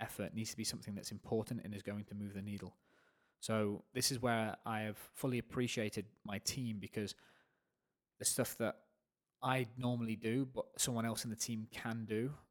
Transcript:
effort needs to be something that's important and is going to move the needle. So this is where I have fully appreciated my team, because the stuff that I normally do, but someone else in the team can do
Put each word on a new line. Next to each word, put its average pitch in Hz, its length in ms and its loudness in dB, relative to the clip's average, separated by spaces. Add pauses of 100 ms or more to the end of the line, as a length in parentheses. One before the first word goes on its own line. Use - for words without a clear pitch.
effort - 340 -4
needs 110 160 -2
to - 60 -8
be 110 80 0
something - 280 -4
that's 98 180 -6
important 110 520 -2
and 104 100 -6
is 98 80 -6
going 104 220 -4
to 104 100 -10
move 101 200 -6
the 98 80 -4
needle. 98 340 -6 (680)
So 107 420 2 (100)
this 127 180 2
is 120 100 0
where 113 340 4 (100)
I 110 160 0
have 107 160 -2 (160)
fully 123 260 2
appreciated 113 640 0 (180)
my 101 160 -4
team, 117 400 -2
because 101 360 -2 (1040)
the - 60 -2
stuff - 340 2
that 110 160 2 (680)
I 131 260 4 (100)
normally 120 380 2
do, 113 380 2
but - 120 -2 (120)
someone 113 280 2
else 113 180 0
in 117 80 -4
the 104 40 -2
team 110 360 -2
can 113 340 -2
do 110 260 2 (200)